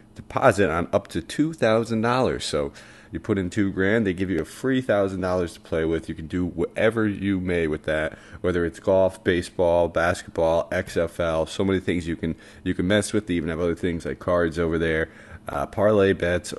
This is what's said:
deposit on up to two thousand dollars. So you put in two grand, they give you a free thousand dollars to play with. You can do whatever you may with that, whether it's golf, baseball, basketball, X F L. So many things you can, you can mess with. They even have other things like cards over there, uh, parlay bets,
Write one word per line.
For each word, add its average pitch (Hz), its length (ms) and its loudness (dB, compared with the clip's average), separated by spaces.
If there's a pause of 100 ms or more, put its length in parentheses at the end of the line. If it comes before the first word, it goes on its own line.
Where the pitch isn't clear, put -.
(160)
deposit 123 520 2
on 82 240 -2
up 104 140 2
to 85 160 -6
two 156 300 -2
thousand 113 480 0
dollars. 113 440 0
So 71 280 -2 (400)
you 82 80 -8
put 101 180 2
in 90 120 -2
two 101 200 0
grand, 95 340 2
they 95 100 0
give 92 160 -2
you 82 100 0
a - 40 -2
free 131 360 -2
thousand 98 400 0
dollars 92 340 -2
to - 60 -20
play 80 240 -2
with. 80 240 -2
You 80 80 -6
can 80 100 -10
do 90 180 -2
whatever 107 600 0
you 98 320 -2
may 87 300 0
with 76 160 -4
that, 78 340 -2 (220)
whether 87 260 0
it's 80 140 -8
golf, 95 420 2
baseball, 87 640 2
basketball, 85 840 0
X 90 240 -4
F - 240 -2
L. 80 260 0
So - 180 -4
many 95 140 2
things 87 300 -2
you 82 80 -2
can, 80 180 -4 (300)
you 90 100 -2
can 90 140 -2
mess 104 240 2
with. 104 160 0
They 87 60 0
even 80 140 -2
have 82 120 -4
other 85 160 0
things 85 280 -4
like 69 140 -6
cards 87 400 0
over 82 180 0
there, 80 320 0 (400)
uh, 71 160 -4
parlay 101 480 4
bets, 87 460 -2